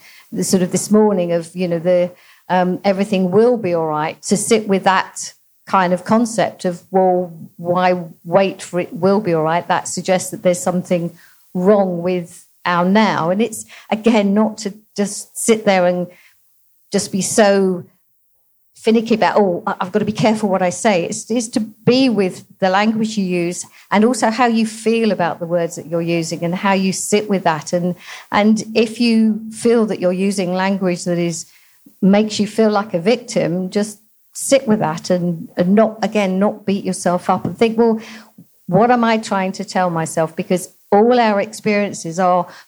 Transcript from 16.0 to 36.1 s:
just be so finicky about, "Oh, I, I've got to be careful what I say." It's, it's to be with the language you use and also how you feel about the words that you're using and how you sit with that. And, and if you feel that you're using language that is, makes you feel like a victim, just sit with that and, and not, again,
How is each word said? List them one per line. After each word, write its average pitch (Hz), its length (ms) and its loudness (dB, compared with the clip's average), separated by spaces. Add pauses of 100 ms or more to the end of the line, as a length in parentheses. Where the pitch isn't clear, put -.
just 196 220 -4
be 190 80 -2
so 196 640 2 (880)
finicky 226 400 2
about, 185 220 2
"Oh, 180 280 2
I, 196 160 -4
I've 185 100 -8
got 208 80 0
to 196 60 -4
be 208 60 -2
careful 214 380 0
what 185 120 0
I 180 80 0
say." 175 360 0
It's, - 260 -8
it's 226 180 -4
to - 100 -2
be 254 480 0
with 196 380 -2 (140)
the 190 100 2
language 220 480 0
you 196 80 0
use 175 400 -4 (260)
and 208 140 4
also 247 240 0
how 226 160 0
you 226 200 2
feel 220 460 -2
about 175 280 -2
the 170 80 -8
words 170 280 -2
that 147 120 -12
you're 165 140 -2
using 165 420 -2
and 170 120 -2
how 196 180 0
you 190 200 0
sit 214 360 -2
with 185 140 -2
that. 156 300 -2
And, 175 220 0 (360)
and 214 320 2 (120)
if 220 240 0
you 226 420 2 (100)
feel 233 360 2
that 185 120 -4
you're 180 140 0 (160)
using 185 240 -2
language 185 520 -2
that 175 120 -2
is, 170 280 -4 (560)
makes 208 380 2
you 202 80 -2
feel 220 220 2
like 208 240 -2
a 175 60 0
victim, 185 720 -2
just 208 300 -6 (340)
sit - 340 0
with 214 120 2
that 156 300 -4
and, 175 480 -2
and 185 160 2
not, 220 300 4
again, 196 340 -2